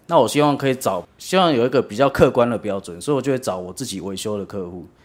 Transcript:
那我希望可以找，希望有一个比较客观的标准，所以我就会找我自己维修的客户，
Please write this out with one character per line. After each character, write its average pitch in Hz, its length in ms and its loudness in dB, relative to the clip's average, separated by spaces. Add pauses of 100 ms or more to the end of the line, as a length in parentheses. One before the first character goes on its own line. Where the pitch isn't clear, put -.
那 165 140 4
我 117 80 6
希 143 140 2
望 147 140 4
可 135 140 -2
以 131 60 0
找， 95 280 -2 (140)
希 - 200 -4
望 175 140 4
有 120 140 2
一 131 40 2
个 131 120 2
比 104 140 -6
较 135 120 4
客 151 220 4
观 120 180 2
的 117 80 -2
标 98 240 -4
准， 87 220 -14
所 147 100 -2
以 147 40 2
我 131 40 0
就 131 120 -2
会 131 80 0
找 95 180 -4
我 90 160 -10
自 139 100 -8
己 98 160 -8
维 95 160 -8
修 104 220 -6
的 95 80 -6
客 92 240 -8
户， 87 160 -14 (200)